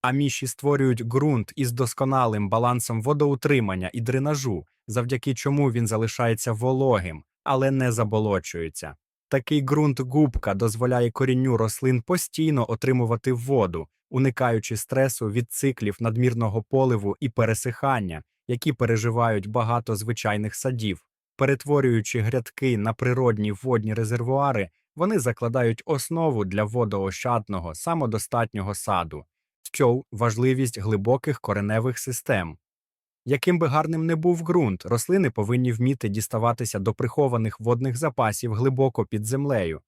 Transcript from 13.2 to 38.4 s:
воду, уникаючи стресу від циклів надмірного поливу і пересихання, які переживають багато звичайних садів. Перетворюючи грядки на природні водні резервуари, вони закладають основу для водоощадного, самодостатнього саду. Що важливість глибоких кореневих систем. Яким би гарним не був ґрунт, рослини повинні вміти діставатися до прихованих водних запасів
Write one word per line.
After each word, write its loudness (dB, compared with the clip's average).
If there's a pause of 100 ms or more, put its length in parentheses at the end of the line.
воду, 0 (220)
уникаючи 0
стресу -2
від -4
циклів -2
надмірного 0
поливу 0
і -2
пересихання, -2 (260)
які -2
переживають 0
багато -2
звичайних -4
садів. -4 (300)
Перетворюючи 2
грядки 0
на 0
природні 0
водні 0
резервуари, 0 (260)
вони 0
закладають 0
основу 0
для 0
водоощадного, -2
самодостатнього -2
саду. -4 (380)
Що 2 (100)
важливість 0
глибоких 0
кореневих -2
систем. -4 (680)
Яким 2
би 2
гарним 0
не 2
був 2
ґрунт, 0
рослини 2
повинні 0
вміти 0
діставатися -2
до 0
прихованих 0
водних 0
запасів 0